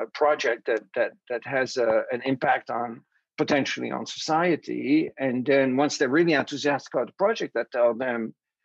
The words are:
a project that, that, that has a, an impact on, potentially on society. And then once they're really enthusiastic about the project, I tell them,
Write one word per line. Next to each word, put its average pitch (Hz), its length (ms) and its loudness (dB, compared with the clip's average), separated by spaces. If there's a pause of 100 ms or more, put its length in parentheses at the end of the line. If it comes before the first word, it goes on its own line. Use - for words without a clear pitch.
a 113 160 -8
project 139 480 0
that, 110 160 0 (140)
that, 113 160 0 (160)
that 120 180 -6
has 127 300 -2
a, 113 340 2
an 120 140 -4
impact 135 460 0
on, 120 320 -6 (360)
potentially 131 520 0
on 120 160 -6
society. 151 1120 0
And 127 260 -2
then 135 320 4
once 143 220 0
they're 135 100 2
really 165 240 4
enthusiastic 143 600 -2
about 123 140 0
the - 100 -20
project, 202 360 -2
I 120 160 0
tell 120 220 4
them, 117 420 -4 (300)